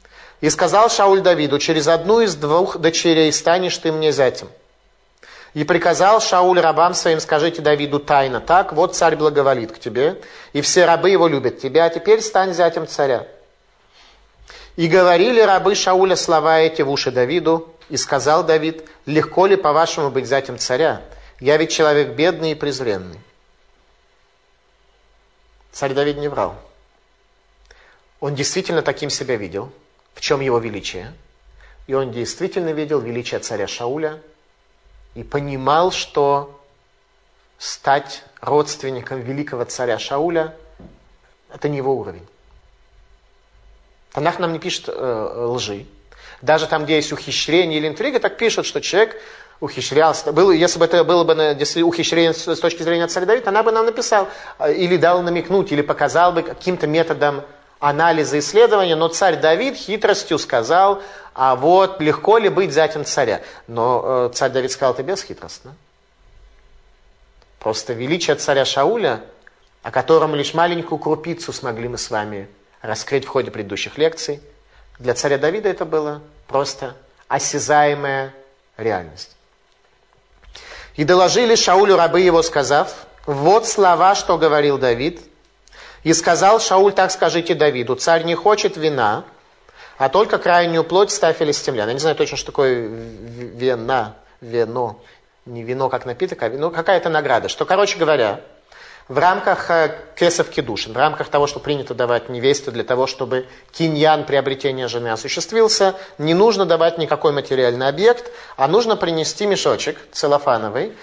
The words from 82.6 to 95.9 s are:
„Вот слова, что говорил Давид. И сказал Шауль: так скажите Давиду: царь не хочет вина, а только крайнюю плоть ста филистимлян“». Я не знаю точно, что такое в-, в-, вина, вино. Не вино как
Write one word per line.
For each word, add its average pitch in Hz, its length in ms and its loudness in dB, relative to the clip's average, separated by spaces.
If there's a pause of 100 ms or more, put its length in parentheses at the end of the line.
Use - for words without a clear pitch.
„Вот 165 420 2
слова, 185 480 4
что 190 220 0
говорил 147 400 2
Давид. 131 440 -2 (840)
И 160 100 2
сказал 185 460 4
Шауль: 196 340 4
так 190 180 2
скажите 165 420 0
Давиду: 131 420 0
царь 165 280 2
не 170 120 -2
хочет 208 420 0
вина, 139 460 0 (720)
а 135 120 0
только 208 280 2
крайнюю 170 460 2
плоть 190 280 2
ста 160 220 0
филистимлян“». 139 560 -2
Я 120 40 -2
не 139 60 -6
знаю 151 160 0
точно, 143 220 -2
что - 100 -10
такое 127 400 0
в-, - 20 -10
в-, 113 680 -14
вина, 120 580 -2 (260)
вино. 117 580 -4 (460)
Не 120 180 -14
вино 127 260 -2
как 123 160 -6